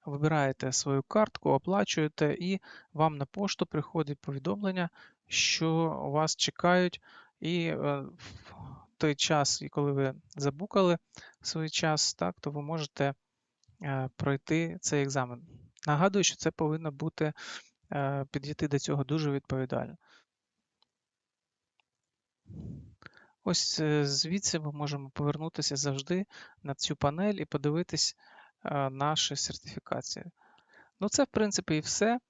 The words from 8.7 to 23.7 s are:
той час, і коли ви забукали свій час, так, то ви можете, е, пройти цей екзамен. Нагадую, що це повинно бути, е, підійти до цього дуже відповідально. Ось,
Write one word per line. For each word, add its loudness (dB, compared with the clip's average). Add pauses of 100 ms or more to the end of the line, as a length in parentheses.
той 2
час, 2
і -10
коли 0
ви 0 (220)
забукали 2 (440)
свій -4
час, 2
так, -2
то -4
ви -4
можете, -2 (680)
е, -2
пройти 0
цей 2
екзамен. -2 (440)
Нагадую, 4
що 2
це 0
повинно -2
бути, -2 (600)
е, -2
підійти -4
до 2
цього 0
дуже 0
відповідально. -2 (3500)
Ось, 0